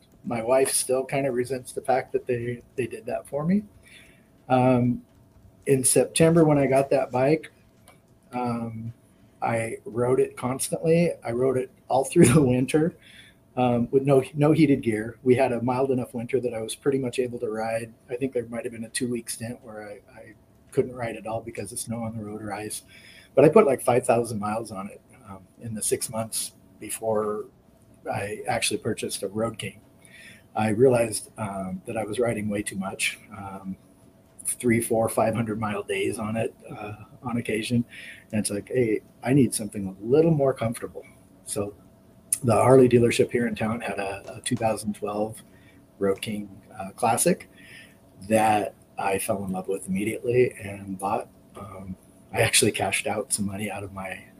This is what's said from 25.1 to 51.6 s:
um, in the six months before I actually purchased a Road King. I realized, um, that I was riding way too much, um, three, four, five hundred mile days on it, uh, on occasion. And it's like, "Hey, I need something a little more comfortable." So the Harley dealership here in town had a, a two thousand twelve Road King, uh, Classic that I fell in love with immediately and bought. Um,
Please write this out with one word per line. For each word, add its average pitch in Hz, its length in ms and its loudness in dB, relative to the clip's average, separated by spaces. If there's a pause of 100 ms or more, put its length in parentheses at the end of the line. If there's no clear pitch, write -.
um, 95 140 -16 (220)
in 113 100 -8
the 107 100 -8
six - 280 -4
months 110 420 -8 (280)
before 107 640 -2 (640)
I 107 340 -6
actually 117 300 -2
purchased 107 460 -6
a 98 60 -6
Road 110 300 -4
King. - 220 -12 (760)
I 110 140 0
realized, 117 720 2
um, 95 480 -8
that 113 100 -6
I 110 80 -4
was 104 140 -8
riding 113 320 -2
way 104 120 -2
too - 140 -8
much, - 420 -6 (180)
um, 98 400 -12 (680)
three, 117 320 0
four, 113 300 0
five 113 260 0
hundred 107 240 -2
mile 104 240 -4
days 98 360 -4
on 110 180 -6
it, - 180 -4 (160)
uh, 104 260 -12 (260)
on 120 160 -4
occasion. 117 440 -2 (480)
And 110 80 -2
it's 101 120 -2
like, 101 180 -6
"Hey, 113 320 2 (220)
I 120 100 0
need 135 220 4
something 104 320 -6
a 95 180 -12
little 151 260 4
more 139 220 2
comfortable." - 500 -6 (440)
So 104 280 -6 (680)
the 117 100 2
Harley 123 360 8
dealership 117 420 4
here 120 160 0
in 110 80 -4
town 113 260 -4
had 98 180 -8
a, 98 380 -8
a 110 60 -16
two - 120 -4
thousand 110 400 -2
twelve 104 480 -4 (560)
Road 98 220 0
King, 104 300 -6 (280)
uh, 95 120 -10
Classic 135 580 0 (800)
that 107 460 2 (240)
I 98 200 0
fell 101 260 -4
in 95 60 -6
love 92 160 -6
with 95 220 -6
immediately 113 640 0 (100)
and 98 360 -12
bought. 101 300 -4 (280)
Um, 95 400 -14 (360)